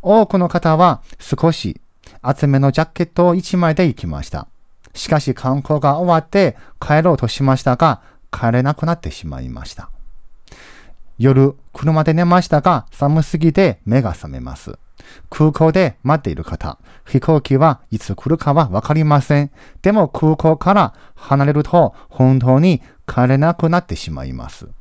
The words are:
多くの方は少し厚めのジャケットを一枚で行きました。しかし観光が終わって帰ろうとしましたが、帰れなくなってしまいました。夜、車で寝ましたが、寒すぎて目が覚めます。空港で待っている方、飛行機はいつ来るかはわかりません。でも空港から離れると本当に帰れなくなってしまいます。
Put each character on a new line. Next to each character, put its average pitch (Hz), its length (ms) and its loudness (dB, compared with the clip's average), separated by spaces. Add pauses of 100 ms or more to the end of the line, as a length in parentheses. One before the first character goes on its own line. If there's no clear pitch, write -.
多 208 240 4
く 196 120 -2
の 180 100 2
方 160 300 0
は 165 240 2 (180)
少 160 320 0
し - 300 -8 (400)
厚 139 260 -2
め 139 120 2
の 139 120 2
ジ 156 100 0
ャ 165 40 0
ケ - 180 -6
ッ - 40 0
ト 180 200 0
を 175 80 2
一 185 220 -4
枚 165 180 0
で 180 120 2
行 135 100 -2
き - 100 -10
ま 71 160 -8
し - 60 -14
た。 - 180 -10 (480)
し - 140 -12
か 156 100 2
し 135 140 -4
観 131 240 -4
光 143 220 -2
が 143 180 0
終 175 140 -2
わ 165 60 4
っ 160 100 -4
て 196 300 0 (220)
帰 151 220 0
ろ 165 120 2
う 131 40 0
と 120 100 -2
し - 160 -4
ま 131 140 4
し - 60 -8
た 127 120 2
が、 147 260 0 (300)
帰 120 200 -2
れ 123 120 0
な 143 100 -2
く 156 120 -6
な 165 80 -2
っ 170 60 -6
て 76 120 -10
し - 160 -14
ま 65 140 -10
い 64 80 -10
ま 62 160 -14
し - 100 -18
た。 - 140 -16 (1300)
夜、 135 380 4 (180)
車 156 300 -2
で 160 100 0
寝 175 120 2
ま 175 160 4
し 175 60 -6
た 147 140 2
が、 170 300 0
寒 151 300 0
す - 160 -4
ぎ 156 160 2
て 160 320 2
目 120 160 2
が 98 120 -4
覚 - 160 -14
め 65 100 -14
ま 64 160 -14
す。 - 240 -18 (500)
空 156 220 2
港 160 200 2
で 170 320 0
待 147 160 0
っ - 20 -8
て 90 100 -6
い 73 40 -6
る 80 80 -10
方、 - 340 -10 (280)
飛 - 140 -2
行 156 220 0
機 135 160 0
は 147 240 2 (100)
い 110 80 -6
つ - 160 -8
来 - 140 -8
る 160 80 0
か 147 160 -2
は 147 160 2
わ 95 120 -2
か 151 120 -4
り 156 100 2
ま 147 180 4
せ 143 220 0
ん。 139 80 -8 (300)
で 190 100 2
も 208 160 2
空 156 280 0
港 160 220 2
か 180 160 0
ら 175 200 2 (220)
離 139 300 0
れ 143 80 2
る 147 100 0
と 165 300 2 (160)
本 131 300 2
当 131 200 4
に 170 220 2 (260)
帰 123 200 0
れ 135 100 2
な 160 160 2
く 165 160 -2
な 175 100 0
っ 175 60 -8
て - 100 -10
し - 160 -12
ま 65 140 -10
い 65 80 -10
ま 64 160 -14
す。 - 180 -20 (140)